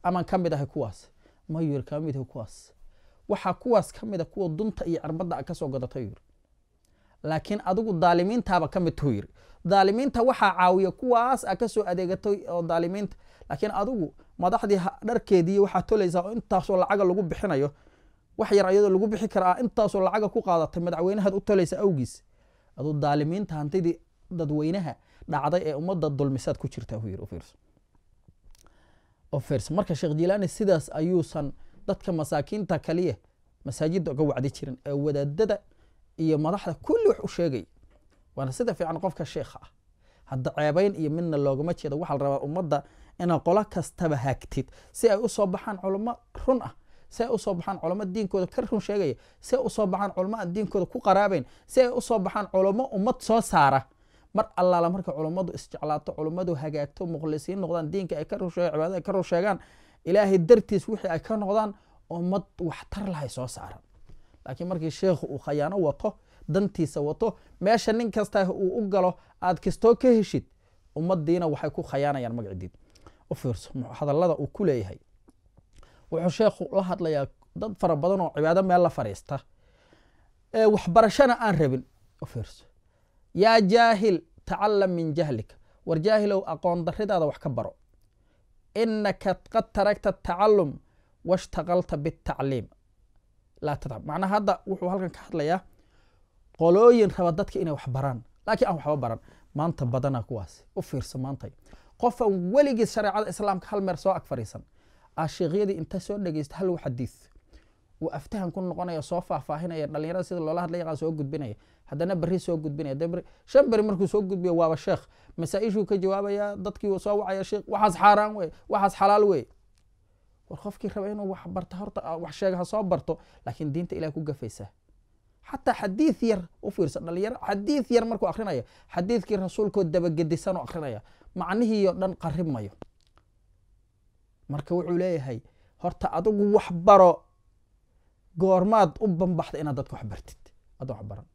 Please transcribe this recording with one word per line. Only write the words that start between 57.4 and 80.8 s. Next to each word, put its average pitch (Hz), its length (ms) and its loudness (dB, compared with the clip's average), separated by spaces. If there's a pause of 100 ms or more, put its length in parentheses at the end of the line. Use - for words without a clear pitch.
noqdaan, 165 300 -4
diinka 180 260 -4
ay 151 80 -6
ka - 140 -6
run 180 120 -4
sheegaan, 175 220 -2
cibaadada 160 240 -2
ay 170 60 -4
ka 196 100 -4
run 185 120 0
sheegaan, 185 340 0 (460)
Ilaahay 196 340 4
dartiis 196 500 4
wixii 202 220 -6
ay 165 100 -2
ka 220 160 -4
noqdaan, 208 380 -2 (360)
ummad 180 340 -2 (160)
waxtar 190 480 -8
leh 156 140 -6
ay 131 60 -8
soo 127 180 -8
saaraan. - 360 -16 (640)
Laakiin 131 220 -10
markii 160 220 -4
sheekhu 175 360 0
uu 143 120 -8
khayaano 147 440 -4
wato, 170 320 -2 (340)
dantiisa 175 520 -2
wato, 156 360 -2 (240)
meesha 214 320 2
nin 226 180 0
kasta 202 400 0
uu 185 280 -2
u 214 100 -2
galo, 180 260 2 (280)
aad 180 180 0
kastoo 220 360 4
ka 262 120 4
heshid, 220 360 4 (520)
ummaddiina 165 500 0
waxay 151 240 -4
ku - 120 -8
khayaanayaan 139 520 -2
magacidiid. 95 360 -8 (600)
U - 40 -4
fiirso, - 400 -6
mu-, 123 240 -8
hadallada 151 400 0
uu - 80 -6
ku - 180 -6
leeyahay. 117 340 -2 (1120)
Wuxuu 170 200 0
sheekhu 202 460 2
la 196 60 2
hadlayaa 160 440 -2 (300)
dad 214 240 -8
fara 170 160 2
badan 180 240 2
oo 165 160 -2
cibaado 160 260 4
meel 180 200 4
la 170 80 4
fadhiista, 117 480 -8 (1160)
ee 220 120 6
waxbarashana 214 760 4